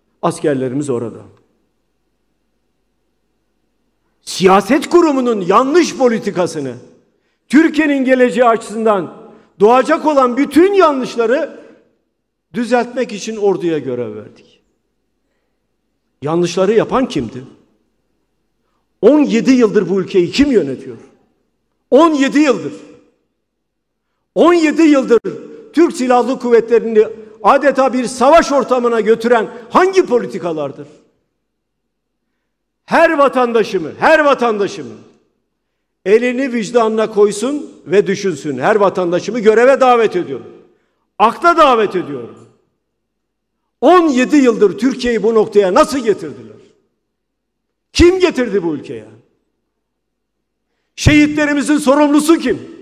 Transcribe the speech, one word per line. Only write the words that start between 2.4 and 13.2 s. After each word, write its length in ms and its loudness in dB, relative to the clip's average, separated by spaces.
Siyaset 680 0
kurumunun 500 2
yanlış 560 2
politikasını, 800 -2
Türkiye'nin 560 2
geleceği 400 2
açısından 840 -2
doğacak 460 2
olan 300 2
bütün 360 2
yanlışları 880 -2
düzeltmek 580 -4
için 240 -10